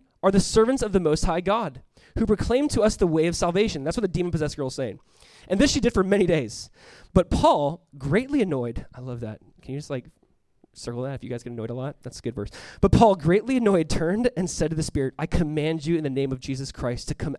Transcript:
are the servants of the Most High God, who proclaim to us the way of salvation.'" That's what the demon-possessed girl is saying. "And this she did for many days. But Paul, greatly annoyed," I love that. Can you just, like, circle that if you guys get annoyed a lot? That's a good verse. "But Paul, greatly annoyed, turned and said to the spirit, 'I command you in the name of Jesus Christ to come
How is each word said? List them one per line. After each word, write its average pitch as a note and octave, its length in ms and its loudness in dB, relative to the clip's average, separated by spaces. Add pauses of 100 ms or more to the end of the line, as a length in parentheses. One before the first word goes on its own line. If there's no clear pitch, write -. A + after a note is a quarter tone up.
(220)
are G3 80 4
the G3 80 4
servants A3+ 440 2
of G#3+ 100 -2
the F#3+ 80 2
Most D#3 240 2
High F3+ 160 0
God, F#3 420 -2 (360)
who A3+ 80 0
proclaim A#3+ 420 2
to A3+ 140 0
us G#3 140 2
the F#3+ 100 2
way D#3+ 200 2
of E3+ 80 0
salvation.'" F3 480 0
That's D#3 140 -4
what A#3 60 -2
the G3 60 0
demon-possessed F3 480 -2
girl C#3 120 -4
is B2+ 60 -8
saying. A#2 260 -6 (480)
"And F#3+ 100 2
this C#4 140 4
she C#4 80 -2
did A#3 140 2
for F#3+ 100 2
many G3 220 4
days. C3+ 440 -2 (420)
But F3+ 180 4
Paul, E3+ 540 2 (140)
greatly A#3+ 440 0
annoyed," B2+ 520 -4
I B2 60 -16
love B2 200 -10
that. A2 200 -10 (220)
Can B2+ 120 -12
you D3 60 -8
just, D3 100 -12
like, C3 140 -6 (680)
circle A#2+ 300 -8
that C3+ 120 -6
if C3 100 -12
you C3 60 -10
guys A#2+ 120 -8
get A#2+ 100 -12
annoyed A2+ 180 -8
a A#2+ 40 -8
lot? C3 280 -8
That's - 160 -16
a - 40 -16
good A#2+ 120 -6
verse. G2+ 160 -6 (300)
"But F#3+ 120 2
Paul, G#3 240 8
greatly G#3 400 2
annoyed, F#3+ 320 4
turned G3+ 480 0
and F#3 120 -2
said D#3+ 220 -2
to D#3+ 60 -4
the D#3+ 60 0
spirit, C3+ 360 -4
'I D3+ 80 -4
command D3+ 600 -2
you E3+ 100 2
in D#3 80 -2
the C#3 60 -2
name C3+ 200 -2
of C3 80 -4
Jesus C3 320 -8
Christ B2 380 -6
to - 60 -4
come C#3+ 240 -6